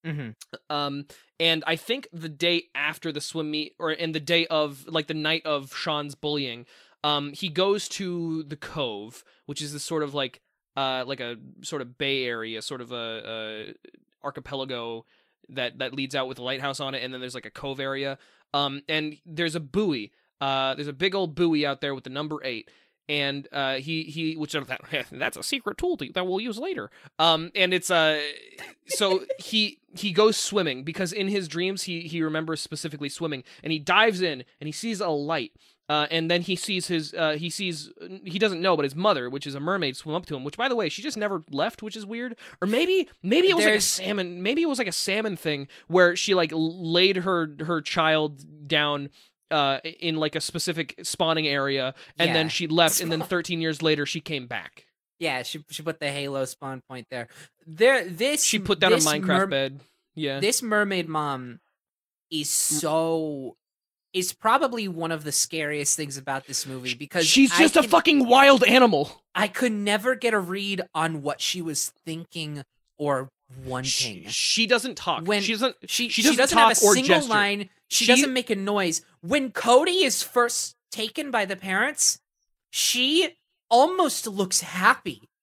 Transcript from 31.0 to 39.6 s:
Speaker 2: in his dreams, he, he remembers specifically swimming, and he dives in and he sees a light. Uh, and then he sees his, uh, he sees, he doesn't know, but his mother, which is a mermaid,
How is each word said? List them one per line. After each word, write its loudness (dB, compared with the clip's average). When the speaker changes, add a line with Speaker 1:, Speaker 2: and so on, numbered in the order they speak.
Speaker 2:
in -2
his -2
dreams, -4
he, -6
he -4
remembers -2
specifically -8
swimming, -6
and -4
he 0
dives 4
in -2
and -10
he -6
sees -6
a 0
light. -2
Uh, 0
and 0
then 2
he -2
sees -4
his, -4
uh, 0
he -6
sees, -8
he -6
doesn't 2
know, 4
but 0
his -4
mother, 0
which -8
is -10
a -8
mermaid, -2